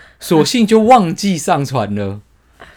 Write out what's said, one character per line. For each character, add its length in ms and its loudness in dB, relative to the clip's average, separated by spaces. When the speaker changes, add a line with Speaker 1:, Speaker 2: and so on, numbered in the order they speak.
Speaker 1:
<laughs> 120 -20
Speaker 2:
索 240 -2
性 240 0
就 140 4
忘 340 4
记 220 -4
上 260 -2
传 320 -4
了。 240 -6